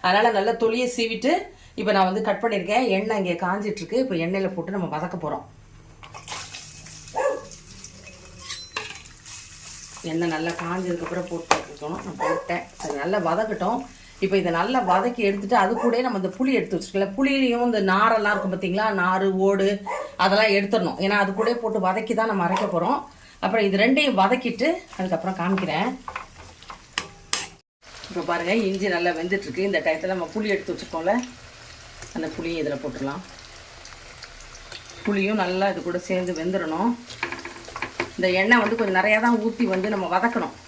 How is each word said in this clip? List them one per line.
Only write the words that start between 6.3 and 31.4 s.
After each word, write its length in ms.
எண்ணெய் 240
நல்லா 180
காஞ்சதுக்கு 420
அப்புறம் 240
போட்டு 240
இருக்கணும். 380
நான் 180
போட்டேன். 420
அது 120
நல்லா 240
வதக்கட்டும். 500
இப்ப 160
இதை 180
நல்லா 200
வதக்கி 380
எடுத்துட்டு 340
அது 160
கூடயே 260
நம்ம 160
இந்த 160
புளி 220
எடுத்து 180
வச்சிருக்கல, 300
புளியிலையும் 500
இந்த 220
நாரெல்லாம் 460
இருக்கும் 200
பாத்தீங்களா, 300
நாரு 260
ஓடு 200
அதெல்லாம் 340
எடுத்துடணும். 460
ஏன்னா 180
அது 160
கூடயே 240
போட்டு 240
வதக்கி 320
தான் 120
நம்ம 160
அரைக்க 280
போறோம். 240
அப்புறம் 220
இது 160
ரெண்டையும் 380
வதக்கிட்டு 480
அதுக்கப்புறம் 420
காமிக்கிறேன். 480
இப்ப 200
பாருங்க, 240
இஞ்சி 260
நல்லா 240
வெந்துட்டு 300
இருக்கு. 220
இந்த 160
டயத்துல 280
நம்ம 200
புளி 200
எடுத்து 200
வச்சிருக்கோம்ல, 400